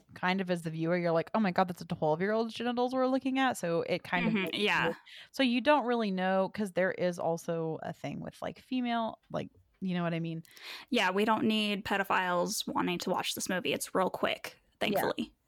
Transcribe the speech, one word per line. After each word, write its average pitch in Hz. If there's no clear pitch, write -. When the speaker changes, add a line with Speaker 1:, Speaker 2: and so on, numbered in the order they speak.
Speaker 1:
kind 185
of 180
as 175
the 165
viewer, 160
you're 170
like, 165
"Oh 220
my 202
God, 185
that's 185
a -
twelve-year-old's 196
genitals 247
we're 262
looking 262
at," 262
so 170
it -
kind 180
of 220
Speaker 2:
Mm-hmm, 190
Speaker 1:
makes 208
Speaker 2:
yeah. 165
Speaker 1:
you, -
so -
you 247
don't 277
really 233
know, 185
'cause 202
there 185
is 175
also 165
a -
thing -
with, -
like, -
female, 233
like, -
you 185
know 175
what 170
I 165
mean? 165
Speaker 2:
Yeah, 208
we 202
don't 220
need 214
pedophiles 185
wanting 180
to -
watch -
this -
movie. 180
It's -
real 190
quick, -
Speaker 1:
Yeah. 185
Speaker 2:
thankfully. -